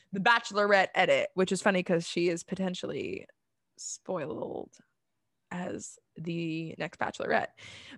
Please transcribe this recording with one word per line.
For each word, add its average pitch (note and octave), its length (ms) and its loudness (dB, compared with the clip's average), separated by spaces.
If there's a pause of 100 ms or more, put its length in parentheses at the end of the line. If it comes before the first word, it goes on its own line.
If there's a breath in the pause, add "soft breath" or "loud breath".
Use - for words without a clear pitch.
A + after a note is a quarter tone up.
(140 soft breath)
the F3+ 80 -4
Bachelorette G#3 720 4
edit, D3+ 380 4
which F#3 180 2
is F#3 100 0
funny F#3 220 4
'cause E3+ 240 2
she F3 220 0
is E3+ 140 -2
potentially C#3+ 840 -6 (500)
spoiled - 1000 -8 (760)
as - 480 -10 (160)
the E3 640 -6
next - 220 -8
Bachelorette. - 520 0 (460 loud breath)